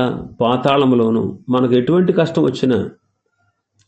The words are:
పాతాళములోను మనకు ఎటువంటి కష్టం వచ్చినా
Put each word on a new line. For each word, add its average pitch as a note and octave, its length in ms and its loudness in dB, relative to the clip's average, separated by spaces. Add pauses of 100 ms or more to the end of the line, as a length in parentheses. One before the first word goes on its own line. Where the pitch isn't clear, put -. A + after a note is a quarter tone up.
(420)
పాతాళములోను A#2+ 960 0 (100)
మనకు B2 240 0
ఎటువంటి E3 400 2
కష్టం D#3+ 300 0
వచ్చినా C3 460 -2 (1000)